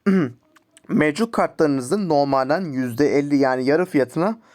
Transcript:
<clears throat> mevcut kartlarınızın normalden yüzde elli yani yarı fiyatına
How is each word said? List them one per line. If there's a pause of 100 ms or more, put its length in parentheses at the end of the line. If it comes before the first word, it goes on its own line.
<clears throat>
mevcut
kartlarınızın
normalden
yüzde
elli
yani
yarı
fiyatına (180)